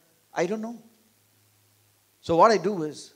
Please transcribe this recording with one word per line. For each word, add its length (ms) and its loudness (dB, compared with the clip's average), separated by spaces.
I 120 -2
don't 140 -6
know. 220 -12
So 160 -2
what 140 8
I 60 2
do 280 -4
is, 320 -14